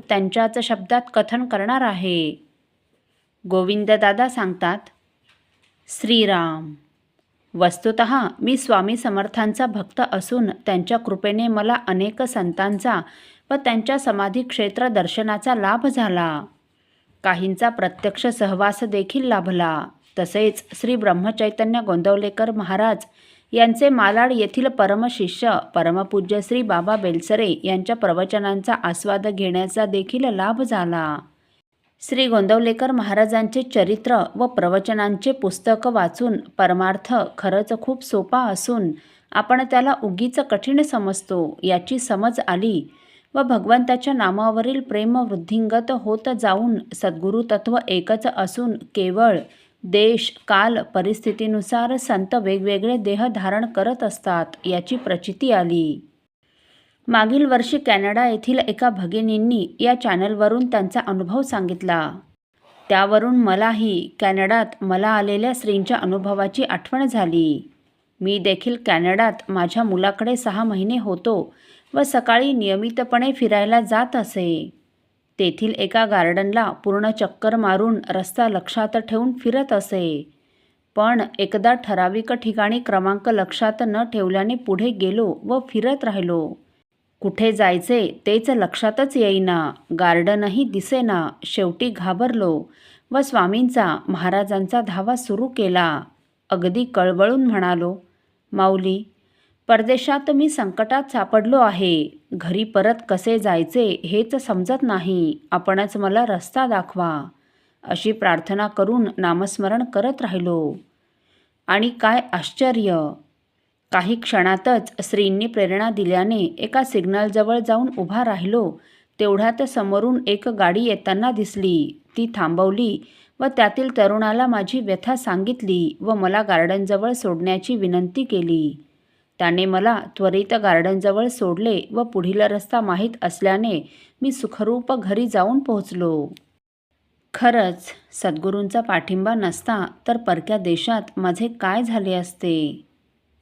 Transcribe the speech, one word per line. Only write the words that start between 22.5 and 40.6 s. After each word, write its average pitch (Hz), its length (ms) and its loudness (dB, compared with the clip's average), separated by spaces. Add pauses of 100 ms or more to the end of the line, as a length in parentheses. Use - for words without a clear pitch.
महाराज 208 540 0 (480)
यांचे 233 360 4
मालाड 233 440 4
येथील 240 340 0
परमशिष्य 220 920 0 (160)
परमपूज्य 190 680 0
श्री 247 200 -2
बाबा 202 340 0
बेलसरे 190 580 0 (100)
यांच्या 190 320 -2
प्रवचनांचा 196 800 0
आस्वाद 196 520 -2
घेण्याचा 190 600 -2
देखील 196 380 -2 (100)
लाभ 214 280 -2
झाला. 170 560 -2 (840)
श्री 262 260 0
गोंदवलेकर 226 640 4
महाराजांचे 220 720 0
चरित्र 214 640 2 (120)
व 233 100 2
प्रवचनांचे 208 840 0
पुस्तक 226 540 -2
वाचून 220 500 0 (220)
परमार्थ 185 560 2 (240)
खरंच 202 340 0 (100)
खूप 262 220 -6
सोपा 196 340 0
असून 214 540 -2 (400)
आपण 247 380 2
त्याला 262 320 4
उगीच 220 360 -2
कठीण 269 440 2